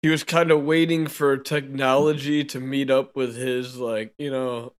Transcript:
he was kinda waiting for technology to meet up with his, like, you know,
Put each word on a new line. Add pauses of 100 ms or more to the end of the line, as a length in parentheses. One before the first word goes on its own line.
he
was
kinda
waiting
for
technology
to
meet
up
with
his,
like,
you
know,